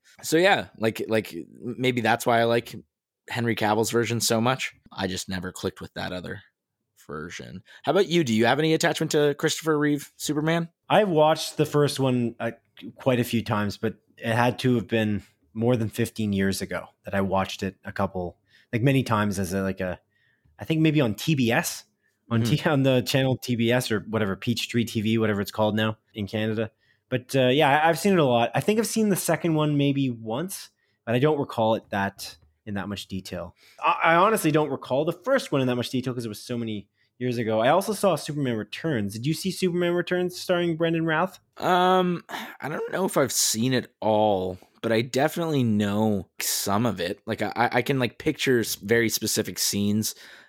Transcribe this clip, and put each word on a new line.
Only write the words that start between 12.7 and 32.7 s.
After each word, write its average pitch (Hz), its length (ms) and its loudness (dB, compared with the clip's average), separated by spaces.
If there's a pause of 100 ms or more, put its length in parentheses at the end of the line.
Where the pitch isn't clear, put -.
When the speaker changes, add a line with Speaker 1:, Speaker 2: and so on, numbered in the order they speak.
Speaker 2:
quite 123 240 2
a 123 60 4
few 113 180 0
times, 104 340 -2
but 110 180 -4 (220)
it 117 160 -4
had 120 260 2
to 123 160 2
have 101 120 -2
been 107 360 0 (300)
more 117 220 0
than 110 140 -2
fifteen 110 440 -4
years 98 280 0
ago 90 260 -8 (160)
that - 100 -10
I 98 80 0
watched 95 420 -2
it 95 200 -4
a 101 80 -12
couple, 92 460 -6 (340)
like, 117 100 -2
many 135 220 4
times 104 360 0
as 92 140 -4
a, 98 80 0
like, 95 200 -4
a, 90 180 -6 (600)
I - 60 -10
think 160 160 0
maybe 151 200 4
on 110 140 0
T 160 200 0
B 117 160 2
S, - 320 -2 (460)
on 113 120 2
Speaker 1:
Hmm. 117 60 0
Speaker 2:
T-, 147 220 2
on 139 140 2
the 131 180 4
channel 135 360 0
T 123 180 -4
B 117 160 2
S 127 200 0
or 104 80 0 (100)
whatever, 104 260 0
Peachtree 117 500 -2
T 117 160 -4
V, 110 160 0
whatever 107 240 0
it's 101 100 -6
called 107 240 0
now 110 220 0 (160)
in 104 140 -6
Canada. 110 440 -4 (380)
But, 127 260 -4
uh, 127 140 6
yeah, 143 200 4 (120)
I, 165 80 4
I've 165 100 2
seen 202 140 2
it 175 60 4
a 151 60 6
lot. 117 300 4
I 139 60 0
think 214 180 0
I've 214 80 0
seen 214 220 0
the 185 60 2
second 165 380 -2
one 151 240 2
maybe 139 320 2
once, 117 600 -8 (360)
but 117 80 -2
I 127 60 2
don't 147 200 2
recall 113 360 0
it - 140 -6
that, - 460 -4 (300)
in 107 100 -10